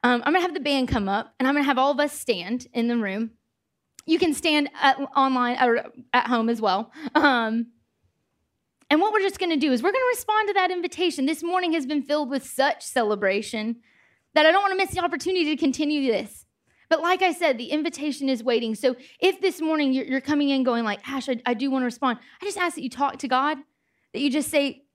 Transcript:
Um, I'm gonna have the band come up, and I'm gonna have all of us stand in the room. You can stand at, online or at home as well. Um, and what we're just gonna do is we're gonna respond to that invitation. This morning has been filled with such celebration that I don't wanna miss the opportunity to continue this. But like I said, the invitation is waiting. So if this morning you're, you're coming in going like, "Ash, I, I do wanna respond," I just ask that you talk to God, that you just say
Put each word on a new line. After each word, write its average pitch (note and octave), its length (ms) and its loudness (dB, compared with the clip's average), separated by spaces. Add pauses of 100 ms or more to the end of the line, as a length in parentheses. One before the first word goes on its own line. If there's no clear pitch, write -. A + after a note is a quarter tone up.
Um, A#3+ 220 2
I'm D4 80 2
gonna F4+ 80 4
have E4+ 140 -2
the E4+ 60 -4
band C4+ 280 0
come G3+ 200 0
up, G3+ 300 -4
and B3+ 80 2
I'm C#4 80 2
gonna C#4+ 100 2
have C4+ 140 2
all C4+ 140 2
of C4+ 80 -2
us D4 180 -2
stand G#3+ 540 -4
in A#3 160 0
the A#3+ 80 0
room. A3 360 -4 (760)
You D#4+ 120 2
can E4 160 2
stand D4+ 360 0 (100)
at, C4+ 180 4 (160)
online B3+ 480 2
or A#3 300 0 (200)
at B3 140 4
home A3+ 220 0
as A#3 120 -2
well. G#3 300 0 (240)
Um, A#3 540 2 (1200)
and D4+ 120 4
what G#4 120 2
we're G#4+ 80 2
just F#4+ 180 -2
gonna E4+ 180 0
do C#4 160 2
is A#3 100 2
we're F#4 100 2
gonna C5 120 0 (100)
respond G#4+ 340 0
to G4+ 60 -2
that F#4 160 2
invitation. F4 560 -2
This D#4 160 -2
morning F4 300 -2
has D#4 120 -2
been C#4+ 180 -2
filled D4 280 -2
with C4+ 160 -4
such - 380 -2
celebration G#3+ 960 -2 (520)
that D#4 120 6
I D#4+ 60 6
don't G4 100 4
wanna F#4+ 140 0
miss F#4+ 160 0
the F4+ 80 -4
opportunity E4+ 440 -2
to D4+ 120 -2
continue C#4+ 540 0
this. G3+ 340 -4 (440)
But D#4+ 140 2
like F4+ 180 2
I F4+ 120 2
said, D#4+ 260 0
the B3 140 -6
invitation C#4+ 560 -4
is A#3 160 -2
waiting. A#3 320 0
So C4 180 2 (240)
if F#4 220 2
this F#4 200 0
morning D4+ 320 0
you're, C4 120 0
you're C4 160 -2
coming D4 300 0
in C4+ 120 2
going A#3 220 0
like, G3+ 240 -4
"Ash, C4+ 200 -6
I, A#3+ 160 -2
I B3 100 2
do C4+ 140 -4
wanna C4 160 0
respond," A#3+ 360 -2 (200)
I - 40 -16
just G4+ 140 -6
ask F4+ 180 -2
that - 60 -10
you B3+ 80 -6
talk C4+ 280 -2
to C#4+ 80 -8
God, C4+ 320 0 (540)
that - 80 -6
you C#4+ 100 2
just C#4 200 -2
say C#4+ 340 0 (100)